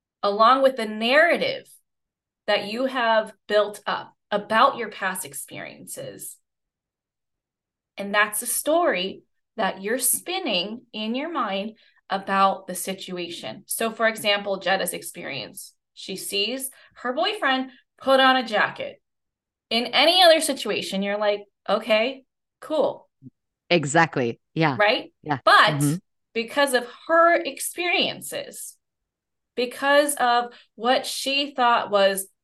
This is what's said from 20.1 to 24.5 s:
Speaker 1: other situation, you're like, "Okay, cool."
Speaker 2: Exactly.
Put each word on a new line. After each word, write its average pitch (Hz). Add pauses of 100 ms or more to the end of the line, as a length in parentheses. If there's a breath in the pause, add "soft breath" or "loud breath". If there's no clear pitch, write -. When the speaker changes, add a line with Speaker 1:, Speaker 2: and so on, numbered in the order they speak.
Speaker 1:
other 320
situation, 196
you're 202
like, 208 (240)
"Okay, 226 (340)
cool." - (600)
Speaker 2:
Exactly. 143 (120)